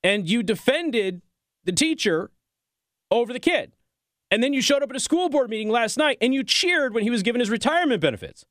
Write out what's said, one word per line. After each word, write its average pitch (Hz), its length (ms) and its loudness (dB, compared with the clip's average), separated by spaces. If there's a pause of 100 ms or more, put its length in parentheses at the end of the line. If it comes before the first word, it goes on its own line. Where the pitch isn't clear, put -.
And 190 260 0
you 233 140 0
defended 220 800 -2 (420)
the 180 80 -2
teacher 196 580 0 (800)
over 233 220 0
the 247 80 -8
kid. 330 320 0 (580)
And 220 120 2
then 277 100 2
you 262 80 0
showed 277 220 2
up 240 80 -6
at 262 60 -10
a 262 40 -6
school 339 300 0
board 269 180 0
meeting 214 220 -4
last 226 260 0
night 294 240 0
and 247 140 2
you 269 100 -2
cheered 302 500 0
when 226 80 0
he 226 80 0
was 233 120 0
given 233 180 0
his 214 100 0
retirement 262 520 2
benefits. 110 480 -4